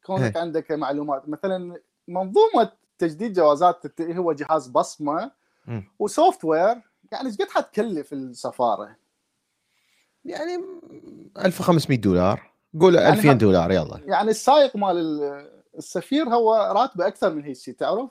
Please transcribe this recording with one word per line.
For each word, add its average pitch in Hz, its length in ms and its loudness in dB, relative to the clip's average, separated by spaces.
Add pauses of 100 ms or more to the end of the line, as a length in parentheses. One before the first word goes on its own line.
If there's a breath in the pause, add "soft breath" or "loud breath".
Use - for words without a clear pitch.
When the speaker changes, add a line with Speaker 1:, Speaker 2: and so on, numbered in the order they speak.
Speaker 1:
كونك 131 300 -2
Speaker 2:
إيه. 165 60 -4
Speaker 1:
عندك 160 300 -6
معلومات، 147 580 -6
مثلًا 180 500 -8 (280)
منظومة 220 640 0 (260)
تجديد 175 360 -4
جوازات 175 520 4
الت-، - 160 -12
هو 170 320 -4
جهاز 143 340 -4
بصمة 156 640 -4 (360)
Speaker 2:
مم. 113 320 -10
Speaker 1:
وسوفت 285 460 0
وير، 185 360 0 (300)
يعني 240 160 -8
إيش 208 100 -10
قد 403 120 -6
حتكلف 196 640 -4
السفارة؟ 120 840 -4 (1300)
Speaker 2:
يعني 349 380 -10 (720)
ألف 185 220 -4
وخمسمية 160 380 0
دولار، 95 540 0 (280)
قول 180 160 8
Speaker 1:
يعني - 140 6
Speaker 2:
ألفين 160 220 6
Speaker 1:
ه-، 127 60 6
Speaker 2:
دولار، 92 340 4
يلا. 80 340 -2
Speaker 1:
يعني 196 260 -2
السائق 269 440 4
مال 196 220 -2
ال-، 147 520 -6 (280)
السفير 254 520 -4
هو 220 460 2
راتبه 202 320 0
أكثر 196 260 -2
من 151 100 -8
هيك 143 140 -10
شيء، 127 160 -16
تعرف؟ 190 380 -4